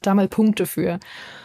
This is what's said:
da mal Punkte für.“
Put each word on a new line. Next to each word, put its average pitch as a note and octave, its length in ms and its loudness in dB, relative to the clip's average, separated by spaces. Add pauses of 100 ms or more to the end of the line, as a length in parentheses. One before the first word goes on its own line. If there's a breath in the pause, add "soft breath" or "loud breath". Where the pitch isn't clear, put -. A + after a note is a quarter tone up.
da G3 120 2
mal G3 160 4
Punkte G#3+ 360 2
für.“ F3 340 -2 (440 loud breath)